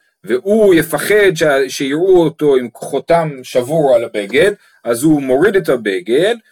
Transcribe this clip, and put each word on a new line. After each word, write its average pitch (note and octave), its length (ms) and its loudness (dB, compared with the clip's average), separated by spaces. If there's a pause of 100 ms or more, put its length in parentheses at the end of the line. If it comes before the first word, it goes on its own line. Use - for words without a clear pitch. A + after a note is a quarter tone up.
(240)
והוא G3+ 500 2
יפחד E3+ 640 0
שה-, C#3 340 0
שיראו E3 540 0
אותו D3+ 320 0
עם B2 180 -2
חותם D#3+ 560 -2 (140)
שבור C3 520 0
על A#2 80 0
הבגד, A2+ 480 -2 (320)
אז A#2+ 200 -4
הוא D3+ 180 2
מוריד C#3 340 0
את E3 140 0
הבגד, A#2 680 -2 (160)